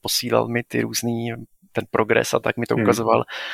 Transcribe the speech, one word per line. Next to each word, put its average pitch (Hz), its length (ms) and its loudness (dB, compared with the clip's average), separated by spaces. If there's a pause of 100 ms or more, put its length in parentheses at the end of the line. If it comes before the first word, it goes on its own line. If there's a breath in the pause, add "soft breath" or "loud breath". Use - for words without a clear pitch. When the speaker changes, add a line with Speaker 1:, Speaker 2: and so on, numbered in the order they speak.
Speaker 1:
posílal 117 480 0
mi 117 140 -2
ty 120 200 -2
různý, 117 500 -4 (400)
ten 120 180 -2
progres 113 440 2
a - 40 2
tak - 180 -2
mi 117 100 -2
to - 80 -2
Speaker 2:
Hmm. 117 100 2
Speaker 1:
ukazoval. 113 400 4 (300 loud breath)